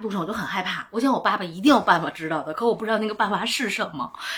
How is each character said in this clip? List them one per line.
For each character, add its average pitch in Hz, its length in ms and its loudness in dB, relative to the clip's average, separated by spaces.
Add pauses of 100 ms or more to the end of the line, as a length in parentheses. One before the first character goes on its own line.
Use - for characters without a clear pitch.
路 220 80 -4
上 196 120 -4
我 160 40 -4
就 202 80 -6
很 208 120 -6
害 190 180 -4
怕。 175 280 -6
我 208 80 -2
想 262 140 4
我 185 60 2
爸 190 180 0
爸 190 60 -4
一 175 180 -8
定 277 120 8
有 233 60 8
办 180 220 4
法 160 80 -2
知 160 180 -8
道 156 140 0
的， 151 120 -6
可 233 120 -2
我 233 80 4
不 185 100 -4
知 214 60 -4
道 226 80 2
那 214 100 0
个 202 60 -4
办 214 160 0
法 196 160 0
是 220 240 -2
什 - 240 -2
么。 135 180 -6 (260)